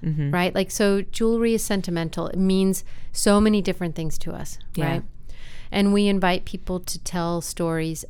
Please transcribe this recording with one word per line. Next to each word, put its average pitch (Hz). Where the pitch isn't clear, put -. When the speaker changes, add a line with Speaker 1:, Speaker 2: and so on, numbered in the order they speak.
Speaker 1:
Mm-hmm. 151
Speaker 2:
right? 180
Like, 190
so 202
jewelry 226
is 214
sentimental. 170
It -
means 190
so 208
many 214
different 180
things 160
to -
us, -
Speaker 1:
Yeah. 160
Speaker 2:
right? 170
And 202
we 202
invite 190
people 185
to 180
tell 170
stories 160